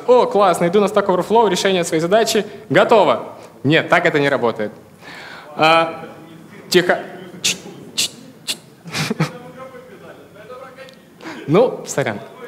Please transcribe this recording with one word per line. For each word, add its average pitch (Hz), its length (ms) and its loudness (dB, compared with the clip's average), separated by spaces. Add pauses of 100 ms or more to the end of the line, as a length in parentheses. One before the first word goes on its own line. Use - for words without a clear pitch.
«О, 240 200 4
класс, 190 340 2
найду 185 220 2
на - 20 2
Stack 196 220 0
Overflow 196 420 2
решение 185 340 0
своей 165 200 -2
задачи, 208 420 0 (240)
готово». 160 680 2 (280)
Нет, 151 240 2
так 170 160 2
это 156 160 2
не 143 80 2
работает. 117 420 -2 (840)
А, 165 480 2 (640)
тихо. 175 300 2 (4000)
Ну, 196 400 0
сорян. 120 320 -4 (280)